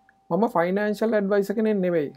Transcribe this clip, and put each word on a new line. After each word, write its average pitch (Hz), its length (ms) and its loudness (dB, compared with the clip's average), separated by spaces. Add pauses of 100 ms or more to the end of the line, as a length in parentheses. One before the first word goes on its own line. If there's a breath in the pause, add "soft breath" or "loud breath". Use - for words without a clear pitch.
(300)
මම 185 180 2
ෆයිනෑන්ෂල් 208 680 0
ඇඩ්වයිසර් 202 420 0
කෙනෙක් 220 220 0
නෙවෙයි. 175 400 0